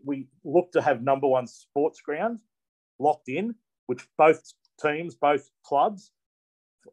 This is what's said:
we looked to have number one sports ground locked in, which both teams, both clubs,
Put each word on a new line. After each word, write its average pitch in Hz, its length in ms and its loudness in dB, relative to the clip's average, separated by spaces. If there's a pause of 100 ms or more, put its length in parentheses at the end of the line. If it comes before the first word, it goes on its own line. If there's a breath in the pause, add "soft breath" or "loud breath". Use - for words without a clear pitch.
we 135 220 -8 (180)
looked 170 300 0
to 156 80 2
have 139 200 0
number 135 260 2
one 127 180 0
sports - 560 -6
ground 202 380 -6 (580)
locked 147 320 -2
in, 202 240 -6 (320)
which 123 200 -6 (120)
both 156 240 4 (400)
teams, 156 320 -4
both 143 340 0 (160)
clubs, 185 480 -2 (800)